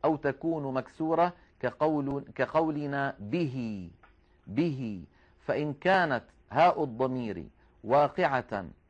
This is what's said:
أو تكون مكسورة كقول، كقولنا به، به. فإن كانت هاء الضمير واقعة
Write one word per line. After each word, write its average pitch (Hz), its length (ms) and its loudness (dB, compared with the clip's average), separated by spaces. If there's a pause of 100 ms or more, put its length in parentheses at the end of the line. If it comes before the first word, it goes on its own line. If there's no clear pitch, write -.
أو 156 100 4
تكون 143 580 -4
مكسورة 160 600 0 (260)
كقول، 139 640 0 (120)
كقولنا 143 840 -2
به، 113 680 -4 (580)
به. 120 560 -4 (440)
فإن 147 260 -2
كانت 170 500 2 (280)
هاء 156 320 4
الضمير 120 600 -2 (400)
واقعة 135 840 2 (240)